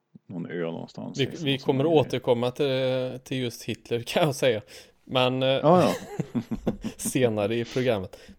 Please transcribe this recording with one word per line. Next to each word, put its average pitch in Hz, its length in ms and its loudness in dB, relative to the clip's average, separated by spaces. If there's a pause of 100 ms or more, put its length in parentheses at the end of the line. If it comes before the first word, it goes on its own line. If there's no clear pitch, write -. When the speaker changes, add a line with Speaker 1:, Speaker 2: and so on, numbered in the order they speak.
(280)
Speaker 1:
någon 87 180 -10
ö 85 200 -8
någonstans, 85 540 -10
Speaker 2:
Vi, 135 60 0
Speaker 1:
liksom, 165 200 -10
Speaker 2:
vi 135 140 -2
Speaker 1:
som - 60 -16
Speaker 2:
kommer 135 180 0
Speaker 1:
är 156 40 2 (120)
Speaker 2:
att 120 80 2
återkomma 123 440 0
till, 131 720 -2
till 135 140 -6
just 123 260 -6
Hitler, 117 380 -4
kan 175 220 0
jag 143 120 2
säga. 113 260 2 (420)
Men, 127 400 2
eh, 131 60 4
Speaker 1:
Ja, 151 320 6
ja. 104 120 4 (880)
Speaker 2:
<laughs> - 160 -10
senare 110 580 0
i 117 100 -2
programmet. 117 540 -2 (200)